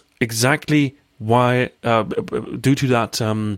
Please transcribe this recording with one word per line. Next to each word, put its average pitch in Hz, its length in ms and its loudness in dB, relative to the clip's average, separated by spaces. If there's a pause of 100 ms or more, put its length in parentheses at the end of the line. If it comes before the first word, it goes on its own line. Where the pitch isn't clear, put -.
(200)
exactly 131 760 0 (220)
why, 123 540 2 (120)
uh, 113 200 2
b-, - 180 -4
b-, - 360 -6
due 131 180 2
to 139 120 -2
that, 117 340 0
um, 107 360 -2